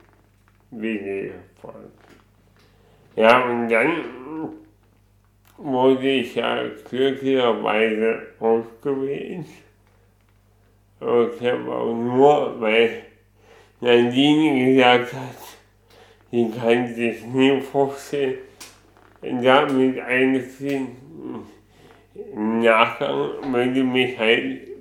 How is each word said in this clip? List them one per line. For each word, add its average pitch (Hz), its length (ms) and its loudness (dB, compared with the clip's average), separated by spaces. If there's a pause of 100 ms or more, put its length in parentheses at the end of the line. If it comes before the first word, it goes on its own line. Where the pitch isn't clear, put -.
(720)
W 113 260 -6
G 98 340 -8 (300)
voll. - 120 -18 (1400)
Ja, 120 340 6
und 120 200 -2
dann 117 220 2 (1700)
wurde 131 520 0
ich 127 260 -2
ja 120 280 -4 (260)
glücklicherweise 113 1300 0 (180)
ausgewählt. 135 1080 -4 (1600)
Aber 120 280 2 (100)
ich 120 80 -2
hab 123 200 -4
auch 120 260 -4
nur, 123 680 2
weil 110 420 2 (800)
Nadine 131 920 4
gesagt 123 400 4
hat, 131 240 -12 (960)
sie 120 180 0
kann 120 440 2
sich 113 320 -4
nie 131 360 2
vorstellen, 139 760 -4 (840)
damit 131 800 2
einzuziehen. 131 880 -2 (1500)
Im 110 280 -2
Nachgang 139 920 0
würde 127 300 0
mich 127 340 -2
halt 123 440 0 (200)